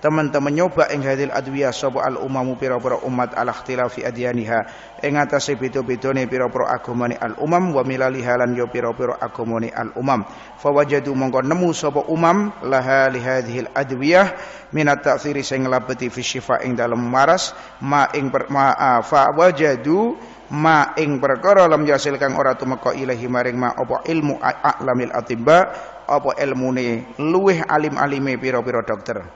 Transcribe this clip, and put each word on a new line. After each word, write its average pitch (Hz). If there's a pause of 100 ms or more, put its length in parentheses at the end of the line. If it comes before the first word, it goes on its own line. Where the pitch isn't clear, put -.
Teman-teman 151
nyoba 160
ing 135
hadhil 135
adwiyah 135
sapa 127
al 131
umamu 131
pira-pira 123
umat 123
ala 120
ikhtilafi 123
adyaniha 120 (460)
ing 143
atase 143
beda-bedane 127
pira-pira 123
agamane 120
al 110
umam 175
wa 135
milaliha 127
lan 123
ya 123
pira-pira 120
agamane 113
al 117
umam. 123 (320)
Fa 147
wajadu 143
mongko 131
nemu 170
sapa 147
umam 170 (160)
laha 131
li 123
hadhil 120
adwiyah 139 (420)
minat 147
ta'thiri 143
sing 131
nglabeti 127
fi -
syifa 123
ing 127
dalem 120
maras 135 (240)
ma 139
ing 139
per-, 127
ma, 135
ah, 127
fa 139
wajadu 160 (280)
ma 151
ing 147
perkara 156
lam 151
yasil 143
kang 139
ora 131
tumeka 127
ilahi 127
maring 123
ma 123
apa 123
ilmu 151
a-, 135
a'lamil 127
atibba 120 (500)
apa 139
ilmune 127
luweh 175
alim-alime 139
pira-pira 120
dokter. 107 (140)